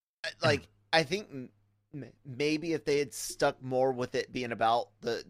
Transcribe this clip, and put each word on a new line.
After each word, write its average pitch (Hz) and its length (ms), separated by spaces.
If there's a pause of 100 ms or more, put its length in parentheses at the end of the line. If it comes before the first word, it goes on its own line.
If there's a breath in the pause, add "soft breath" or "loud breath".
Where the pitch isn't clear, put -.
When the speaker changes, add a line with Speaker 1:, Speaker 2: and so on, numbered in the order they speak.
(240)
Speaker 1:
uh, 160 60 (120)
like, 151 240 (120)
Speaker 2:
<clears throat> - 140
Speaker 1:
I 165 120
think 190 260
m-, 131 180 (460)
m-, 131 160 (160)
maybe 151 460
if 151 120
they 147 140
had 143 160
stuck - 480
more 131 300
with 123 240
it - 160
being 123 180
about 113 380 (120)
the, 110 300